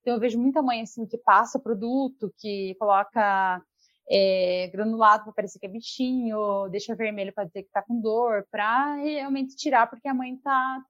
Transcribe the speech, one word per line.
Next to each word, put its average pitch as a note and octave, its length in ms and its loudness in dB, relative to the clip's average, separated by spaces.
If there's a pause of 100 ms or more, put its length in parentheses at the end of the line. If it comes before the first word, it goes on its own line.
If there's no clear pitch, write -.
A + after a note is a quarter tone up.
Então, A#3+ 140 -2
eu A3 60 -2
vejo A#3 180 0
muita C4+ 240 2
mãe, A#3+ 200 0
assim, A3+ 240 -10
que A3 120 -10
passa A3+ 400 4
produto, A#3+ 800 -4
que G3 400 -6
coloca, G3 840 2 (480)
é, F#3 640 2
granulado G#3+ 520 4
pra A3 80 -16
parecer G3 260 -6
que - 80 -12
é - 20 -10
bichinho, G#3+ 1000 -4
deixa G#3 240 -6
vermelho G3+ 380 -4
pra G#3 120 -6
dizer F#3+ 180 -12
que - 80 -20
tá G3 120 -4
com A#3 180 -4
dor, A3 500 0
pra A#3+ 460 0
realmente C#4 600 -4
tirar, A#3+ 320 4
porque C4 200 -10
a C4+ 60 -2
mãe B3+ 240 -4
tá, C4 520 -2